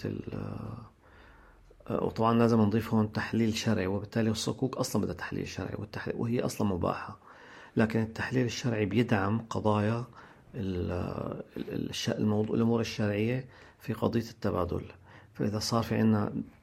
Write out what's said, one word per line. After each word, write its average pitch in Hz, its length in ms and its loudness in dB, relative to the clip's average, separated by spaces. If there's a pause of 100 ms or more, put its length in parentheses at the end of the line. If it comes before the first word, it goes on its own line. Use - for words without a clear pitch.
ال-، - 300 -6
آه، - 1700 -8
وطبعًا 113 340 4
لازم 117 220 8
نضيف 110 340 4
هون 110 180 4
تحليل 110 420 0
شرعي، 101 320 0
وبالتالي 101 440 0
الصكوك 110 460 -2
أصلًا - 260 0
بدها 92 120 -4
تحليل 95 340 -6
شرعي، 98 260 -6
والتح-، - 400 -8
وهي 117 260 -2
أصلًا 123 280 -2
مباحة. 92 500 -2 (580)
لكن 113 240 4
التحليل 123 460 0
الشرعي 113 400 0
بيدعم 107 520 2 (120)
قضايا 107 540 2 (500)
ال-، 92 880 -4 (140)
ال-، - 340 -6
الش-، - 200 -4
الموضوع، 107 460 0
الأمور 117 240 2
الشرعية 110 680 -2 (300)
في - 140 -8
قضية 113 380 0
التبادل. 90 540 -2 (500)
فإذا 110 240 -2
صار 113 240 0
في 110 140 -2
عنا، 110 360 4 (300)